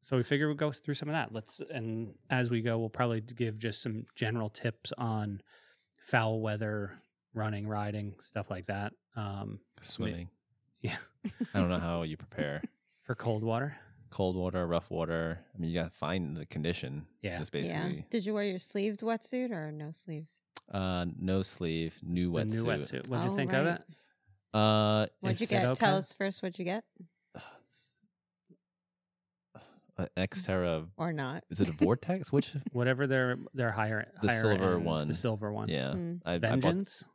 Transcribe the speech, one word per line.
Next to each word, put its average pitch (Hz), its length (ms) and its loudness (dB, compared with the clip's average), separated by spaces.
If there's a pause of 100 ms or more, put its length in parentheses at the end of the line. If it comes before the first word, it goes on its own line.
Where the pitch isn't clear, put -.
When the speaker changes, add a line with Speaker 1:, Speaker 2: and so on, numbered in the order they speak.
Speaker 1:
so - 140 0
we 123 60 6
figured 147 260 2
we'd 147 100 -2
go 151 140 0
through - 220 -4
some 147 140 -6
of 147 60 -2
that. 123 180 -2
Let's, - 280 -10 (120)
and 113 420 -4 (160)
as 123 200 4
we 117 120 2
go, 113 160 2
we'll 113 120 0
probably 117 300 2
give 113 380 -4
just 110 220 -4
some 113 260 -4 (100)
general 110 340 0
tips - 480 -4
on 107 420 0 (640)
foul 113 360 2
weather 107 540 -2 (400)
running, 107 320 -2
riding, 104 540 -2
stuff - 300 -6
like 90 160 -6
that. 101 260 -2 (240)
Um, 101 440 -6 (160)
ma- - 60 -18
Speaker 2:
Swimming. 90 520 -4
Speaker 1:
<laughs> - 40 -20 (420)
Yeah. - 160 -4 (580)
Speaker 2:
I 101 60 4
don't 90 100 4
know 90 80 2
how 85 240 -2
you 78 160 -6
prepare. - 420 -4 (220)
Speaker 1:
<laughs> - 220 -20
For 127 100 -2
cold 110 280 -2
water? 117 320 -2 (360)
Speaker 2:
Cold 92 260 2
water, 90 300 0
rough 85 240 2
water. 82 500 0 (140)
I - 40 -14
mean, 82 120 -2
you 85 100 2
gotta 82 80 -2
find 82 480 -2
the 78 80 -8
condition. 76 600 -4 (160)
Speaker 1:
Yeah. 90 160 -4
Speaker 2:
That's 78 160 -6
Speaker 3:
Yeah. 73 80 0
Speaker 2:
basically 175 480 -4
Speaker 3:
Did 214 160 -2
you 214 80 -2
wear 202 100 0
your 190 140 -2
sleeved 202 420 -2
wetsuit 233 500 -2
or 156 220 -4
no 151 200 -8
sleeve? 160 340 -8 (440)
Speaker 2:
Uh, 92 360 0 (120)
no 95 220 2
sleeve, 82 640 -2
new 87 340 2
Speaker 1:
It's 107 180 2
the 113 80 0
Speaker 2:
wetsuit. 117 40 0
Speaker 1:
new 107 160 0 (180)
wetsuit. - 80 -10
What'd 127 160 0
you 185 80 2
Speaker 3:
Oh, - 20 0
Speaker 1:
think 135 200 0
of 135 120 6
Speaker 3:
right. 170 100 4
Speaker 1:
it? - 60 -10 (680)
Speaker 2:
Uh, 107 540 6 (140)
Speaker 3:
What'd - 200 0
you 226 40 2
Speaker 1:
Is 208 80 -2
it - 20 4
Speaker 3:
get? 196 100 6
Speaker 1:
okay? 131 140 4
Speaker 3:
Tell 196 180 6
us 190 160 -2
first 196 300 -4
what'd 185 160 -6
you 185 80 -4
get? 196 180 -2 (3000)
Speaker 2:
Uh, 92 100 -2 (100)
Xterra. 90 800 0
Speaker 3:
Or 165 160 -2
not. 143 380 -4
Speaker 2:
Is 170 100 -2
it - 80 4
a 165 40 -2
Vortex? 175 600 2
Which? 139 180 2 (120)
Speaker 1:
<laughs> - 100 -6
Whatever 127 340 2
their, 127 320 2 (160)
their 123 160 2
higher, 107 400 0 (120)
Speaker 2:
The 107 60 4
Speaker 1:
higher 117 120 4
Speaker 2:
silver 95 340 4
Speaker 1:
end, 85 100 2
Speaker 2:
one. 78 240 0
Speaker 1:
the - 60 2
silver 107 380 0
one. 107 160 -4
Speaker 2:
Yeah. 67 260 0
Speaker 3:
Mm. 175 320 -4
Speaker 2:
I, - 80 0
I 87 40 2
bought, 110 120 2
Speaker 1:
Vengeance? 170 540 2 (100)